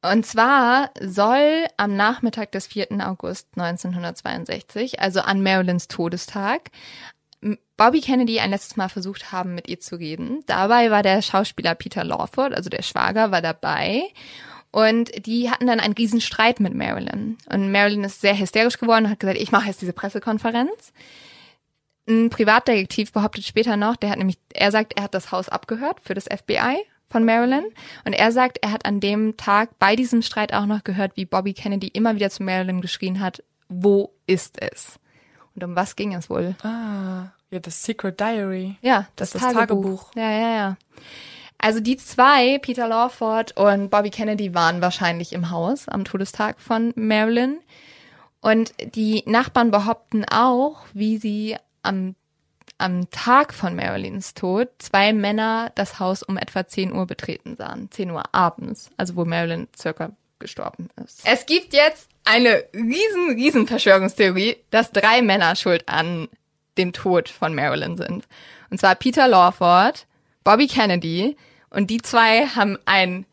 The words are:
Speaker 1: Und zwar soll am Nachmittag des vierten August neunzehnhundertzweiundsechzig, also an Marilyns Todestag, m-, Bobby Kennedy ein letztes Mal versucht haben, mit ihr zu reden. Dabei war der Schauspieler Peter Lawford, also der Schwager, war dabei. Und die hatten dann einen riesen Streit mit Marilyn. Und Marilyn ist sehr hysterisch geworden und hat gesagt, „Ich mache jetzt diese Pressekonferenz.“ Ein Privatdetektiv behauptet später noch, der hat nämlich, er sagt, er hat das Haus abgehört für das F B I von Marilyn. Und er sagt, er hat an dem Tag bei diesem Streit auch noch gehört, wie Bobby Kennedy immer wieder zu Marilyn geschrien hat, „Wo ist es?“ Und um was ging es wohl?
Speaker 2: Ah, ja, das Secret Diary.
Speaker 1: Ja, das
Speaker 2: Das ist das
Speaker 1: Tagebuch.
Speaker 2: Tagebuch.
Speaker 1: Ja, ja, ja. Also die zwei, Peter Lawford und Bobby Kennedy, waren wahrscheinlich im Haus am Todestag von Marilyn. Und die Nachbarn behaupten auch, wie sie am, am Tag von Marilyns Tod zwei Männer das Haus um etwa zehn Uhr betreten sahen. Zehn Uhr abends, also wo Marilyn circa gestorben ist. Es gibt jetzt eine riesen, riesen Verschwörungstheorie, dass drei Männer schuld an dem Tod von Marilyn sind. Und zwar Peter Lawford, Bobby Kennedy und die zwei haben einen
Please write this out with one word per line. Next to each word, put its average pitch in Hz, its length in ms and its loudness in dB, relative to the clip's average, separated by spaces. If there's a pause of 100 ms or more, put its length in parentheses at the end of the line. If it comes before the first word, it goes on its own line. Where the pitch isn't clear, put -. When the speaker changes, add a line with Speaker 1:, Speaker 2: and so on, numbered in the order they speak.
Speaker 1:
Und 208 220 2
zwar 254 640 4 (100)
soll 262 640 2 (120)
am 208 180 -2
Nachmittag 214 560 -2
des 190 160 -8
vierten 202 340 -6
August - 560 -8
neunzehnhundertzweiundsechzig, 180 1400 -8
also 190 200 -2
an 196 240 -2
Marilyns 185 420 0
Todestag, 175 840 -6 (720)
m-, - 160 -6 (200)
Bobby 254 240 4
Kennedy 247 400 0
ein - 100 0
letztes - 260 -6
Mal 190 120 -4
versucht 190 420 -12
haben, 180 240 -6
mit 175 140 -12
ihr 180 100 -10
zu - 160 -14
reden. 170 520 -8
Dabei 233 440 2
war 208 140 2
der 196 180 4
Schauspieler 190 540 -2
Peter - 260 -10
Lawford, - 500 -4
also 185 160 -6
der - 140 -8
Schwager, 214 480 0
war 175 120 0
dabei. 160 600 -2 (720)
Und 220 520 0
die 233 260 -2
hatten 247 180 0
dann 226 100 2
einen 214 160 0
riesen 226 260 0
Streit 233 380 0
mit 196 160 -2
Marilyn. 214 640 -6 (100)
Und 196 220 -2
Marilyn 202 320 2
ist 196 180 -8
sehr 202 160 2
hysterisch 220 420 0
geworden 226 260 4
und 208 80 2
hat 202 80 -6
gesagt, 190 180 -2
„Ich - 140 -4
mache 220 160 2
jetzt 190 140 -8
diese 180 100 -6
Pressekonferenz.“ 226 1000 -4 (1160)
Ein 226 220 4
Privatdetektiv 214 840 2
behauptet 208 320 -2
später 220 320 0
noch, 208 180 0
der 208 160 -4
hat - 80 -4
nämlich, 190 200 -2 (140)
er 202 200 2
sagt, 214 240 0
er 202 80 -4
hat 202 100 -10
das 185 160 -6
Haus 185 180 -4
abgehört 269 540 -6
für - 120 -8
das 202 120 -10
F - 180 -8
B - 120 -2
I 254 220 0 (320)
von 226 160 2
Marilyn. 240 380 2 (420)
Und 202 80 -4
er 226 180 4
sagt, 254 300 0
er 208 100 -2
hat 220 140 -6
an 202 120 0
dem 208 380 0
Tag 214 420 0
bei 202 180 4
diesem 240 260 2
Streit 214 320 -4
auch 202 100 0
noch 208 180 -2
gehört, 196 340 -2
wie 185 100 -6
Bobby 190 260 -2
Kennedy 196 360 -4
immer 220 260 0
wieder 202 160 -2
zu - 120 -10
Marilyn 185 380 -2
geschrien 185 400 -6
hat, 185 220 -6 (260)
„Wo 196 460 2 (120)
ist - 360 -2
es?“ - 360 -12 (560)
Und 190 80 -12
um 175 140 -6
was 180 200 -2
ging 196 180 -4
es 170 160 -10
wohl? 180 320 -2
Speaker 2:
Ah, 202 640 -6 (240)
ja, 185 100 -10
das - 240 -6
Secret 202 340 -6
Diary. 196 640 -4
Speaker 1:
Ja, 233 260 2 (100)
das 190 160 -6
Speaker 2:
Das 190 100 -4
ist - 60 -2
das 247 40 0
Speaker 1:
Tagebuch. 196 520 0
Speaker 2:
Tagebuch. - 120 -14
Speaker 1:
Ja, 220 140 -2
ja, 226 260 0
ja. 196 200 -2 (840)
Also 220 220 2
die 240 180 -2
zwei, 269 600 4
Peter 247 300 -4
Lawford 226 720 0
und 202 320 4
Bobby 208 180 4
Kennedy, 208 460 -4
waren 175 260 2
wahrscheinlich 175 540 -2
im 170 160 -2
Haus 180 380 -2
am 196 160 -4
Todestag 202 560 -4
von 226 360 0
Marilyn. 226 640 2 (800)
Und 220 320 2 (220)
die 220 320 0
Nachbarn 233 440 2
behaupten 208 540 0
auch, 254 560 2 (140)
wie 214 240 -2
sie 214 380 -6 (260)
am, 190 320 -4 (640)
am 180 320 -2
Tag 269 420 2
von 175 240 -6
Marilyns - 580 -6
Tod 196 340 -2 (100)
zwei 202 340 2
Männer 220 600 -2
das - 260 -6
Haus 190 220 -2
um 190 160 -6
etwa - 280 -6
zehn 185 260 -4
Uhr 185 140 -4
betreten - 500 -12
sahen. - 340 -12
Zehn 180 200 -8
Uhr 165 220 -8
abends, 190 640 -2
also 180 200 -6
wo 175 80 -2
Marilyn 165 520 -4
circa 160 340 -8 (300)
gestorben - 480 -12 (160)
ist. - 200 -20
Es 226 220 2
gibt 349 280 0
jetzt 302 340 4 (160)
eine 226 400 4 (100)
riesen, 330 600 0
riesen 240 320 2
Verschwörungstheorie, 190 880 2 (140)
dass 226 200 2
drei 220 320 4
Männer 190 320 2
schuld 175 340 0
an 165 380 -4 (520)
dem 180 140 0
Tod 175 360 0
von 165 260 -4
Marilyn 147 420 -4
sind. - 300 -8 (440)
Und 190 100 -6
zwar 185 160 6
Peter 262 320 4
Lawford, 180 760 6 (360)
Bobby 220 240 6
Kennedy 190 720 0 (340)
und 196 200 -2
die 233 120 -2
zwei 226 440 4
haben 208 400 0
einen 190 460 2